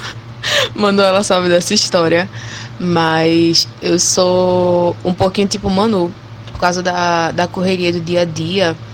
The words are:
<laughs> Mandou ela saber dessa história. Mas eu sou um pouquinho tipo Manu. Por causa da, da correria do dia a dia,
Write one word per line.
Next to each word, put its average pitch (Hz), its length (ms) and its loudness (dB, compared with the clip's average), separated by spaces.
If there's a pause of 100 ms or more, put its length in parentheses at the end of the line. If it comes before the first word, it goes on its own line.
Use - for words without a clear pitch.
(260)
<laughs> - 480 -4
Mandou 202 300 2
ela 190 200 4
saber 180 240 2
dessa 175 260 2
história. 170 540 2 (500)
Mas 165 880 2 (160)
eu 175 160 2
sou 180 1080 2
um 180 80 0
pouquinho 190 360 0
tipo 202 200 -4
Manu. 190 460 0 (380)
Por - 80 -12
causa 180 220 0
da, 175 500 0
da 175 140 0
correria 180 460 0
do 175 80 -2
dia 175 220 0
a - 20 0
dia, 170 520 -2 (180)